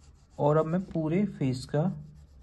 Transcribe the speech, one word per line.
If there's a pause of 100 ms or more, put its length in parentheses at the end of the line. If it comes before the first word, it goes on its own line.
(400)
और
अब
मैं
पूरे
face
का (600)